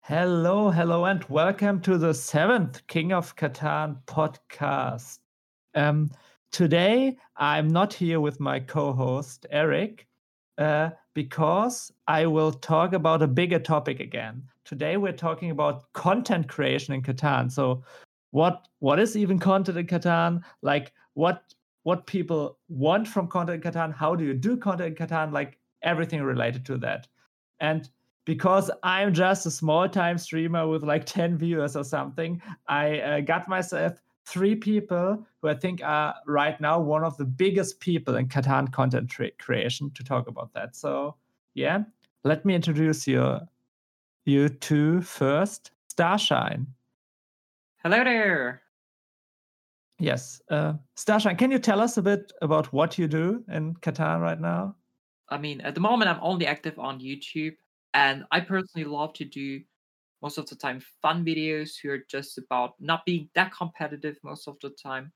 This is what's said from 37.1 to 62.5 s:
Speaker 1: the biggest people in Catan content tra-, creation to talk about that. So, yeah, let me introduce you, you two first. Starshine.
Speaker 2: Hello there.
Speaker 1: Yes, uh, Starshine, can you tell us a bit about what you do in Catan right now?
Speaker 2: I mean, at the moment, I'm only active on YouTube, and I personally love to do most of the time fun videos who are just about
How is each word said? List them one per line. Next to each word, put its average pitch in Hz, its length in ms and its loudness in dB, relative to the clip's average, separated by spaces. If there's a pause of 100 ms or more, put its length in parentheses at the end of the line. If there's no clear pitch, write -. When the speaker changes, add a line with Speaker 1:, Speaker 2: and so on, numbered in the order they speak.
Speaker 1:
the 143 80 -4
biggest 180 560 0
people 165 340 0
in 131 140 0
Catan 135 420 2
content 127 380 0
tra-, - 280 -6
creation 127 540 -2
to 127 140 -16
talk 123 240 -2
about - 240 -12
that. - 240 -10
So, 143 400 -6 (360)
yeah, 160 300 0 (400)
let 156 220 2
me 190 100 4
introduce 160 500 2
you, 127 340 2 (840)
you 143 240 6
two 151 540 2
first. 156 720 -2 (180)
Starshine. 170 760 2 (1160)
Speaker 2:
Hello 220 220 4
there. 180 560 0 (1400)
Speaker 1:
Yes, 131 500 -4
uh, 156 240 0 (220)
Starshine, 214 420 2
can 262 140 4
you 262 80 2
tell 214 200 2
us 240 180 2
a 208 40 0
bit 202 400 0
about 156 320 2
what 151 240 2
you 170 100 0
do 170 400 0
in 160 280 -4
Catan 165 460 -2
right 165 200 -2
now? 175 340 -2 (540)
Speaker 2:
I 139 80 -6
mean, 143 240 -8
at 147 140 -6
the 160 60 -2
moment, 214 280 2
I'm 160 120 -2
only 175 260 0
active 156 320 -6
on 131 200 -8
YouTube, 139 560 -8 (380)
and 139 380 2
I 170 100 2
personally 175 440 -4
love 147 280 -4
to - 100 -12
do 139 380 -10 (600)
most 143 180 -10
of 143 100 -12
the 131 60 -16
time 131 260 -8 (200)
fun 165 220 0
videos 156 580 -4
who 143 100 -6
are 135 180 -6
just 139 280 -10
about 127 440 -4